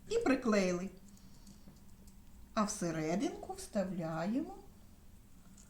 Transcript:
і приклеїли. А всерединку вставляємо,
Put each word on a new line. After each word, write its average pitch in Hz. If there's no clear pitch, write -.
і 453
приклеїли. 196
А 214
всерединку 180
вставляємо, 185